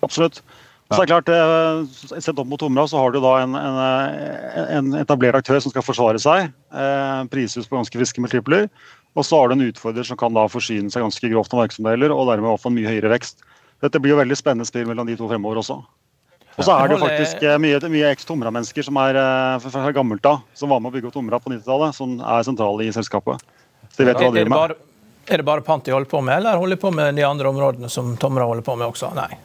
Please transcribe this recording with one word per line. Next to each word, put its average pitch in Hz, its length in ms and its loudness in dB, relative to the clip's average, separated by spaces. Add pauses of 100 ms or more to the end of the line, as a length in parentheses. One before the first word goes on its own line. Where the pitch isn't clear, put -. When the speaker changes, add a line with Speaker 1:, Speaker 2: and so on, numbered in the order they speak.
Speaker 1:
Absolutt. 165 400 0 (420)
Så 208 140 2
Speaker 2:
Ja. - 20 4
Speaker 1:
er 180 60 4
det 160 80 4
klart, 170 180 2
eh, 160 880 0
sett 147 160 -4
opp 135 80 -4
mot 139 160 -6
Tomra, 143 240 2
så 147 160 -2
har 127 80 4
du 127 100 0
da 131 220 4
en, 131 160 -4
en, 139 240 -4
eh, 139 960 -4
en 135 160 0
etablert 135 400 2
aktør 135 260 2
som 135 140 -4
skal 131 80 -2
forsvare 117 400 2
seg, 160 300 2 (260)
eh, 139 480 -2
prises 123 400 -4
på - 80 -8
ganske 123 240 -4
friske 123 240 -2
multipler, 139 480 0 (480)
og 147 80 0
så 160 140 4
har 127 100 6
du 127 60 2
en 135 100 2
utfordrer 117 400 -6
som 123 100 -8
kan 117 220 -2
da 110 80 6
forsyne 104 480 -4
seg 123 80 -2
ganske 113 300 -2
grovt 113 240 0
av 120 80 4
markedsandeler, 113 500 0
og 135 160 0
dermed 110 320 0
få 123 80 -4
en 120 80 0
mye 110 80 -2
høyere 107 240 0
vekst. - 320 -2 (400)
Dette 143 160 0
blir 139 160 4
jo 147 80 6
veldig 131 160 2
spennende 117 320 -2
spill 120 160 -6
mellom 117 240 -6
de 113 80 -6
to 113 140 -8
fremover 110 320 -4
også. 135 180 -8
Og - 800 -16
så 185 160 2
er 135 80 6
det - 80 2
jo 196 60 2
Speaker 3:
Jeg - 20 2
holder 151 160 0
Speaker 1:
faktisk, 151 320 -2
eh, 147 160 4
mye, 143 240 2
mye 151 240 2
eks-Tomra-mennesker 120 720 -6
som 143 160 -2
er, 135 160 2
eh, 131 480 0
fra, 131 80 -12
fra 135 180 -2
gammelt 123 300 -2
da, 147 140 4 (180)
som 143 160 -6
var 135 160 4
med 127 80 -8
å - 60 -8
bygge 120 100 -8
opp 131 80 -10
Tomra 120 240 -2
på - 80 -12
nittitallet, 131 480 -2
som 127 240 -8
er 117 240 0
sentrale 110 400 -2
i 110 80 -4
selskapet. 110 480 -4 (480)
Så - 80 -20
de 135 80 4
vet 123 160 4
hva - 0 -
de - 0 -
Speaker 3:
Er, 127 80 4
er - 20 2
det 113 60 2
Speaker 1:
driver 113 160 2
med. 156 80 4
Speaker 3:
bare, 165 140 0 (580)
er 175 40 2
det 147 120 -2
bare 151 160 0
pant 156 180 0
de 131 140 0
holder 135 160 -2
på 147 100 0
med, 127 140 2
eller 202 240 0
holder 185 160 -2
de 185 80 -8
på 190 80 0
med 147 240 0
de 147 80 2
andre 139 240 0
områdene 135 400 -2
som 123 320 -6
Tomra 131 240 0
holder 117 160 -2
på 123 160 -6
med 120 80 -4
også? 117 320 -8
Nei. - 160 -8 (100)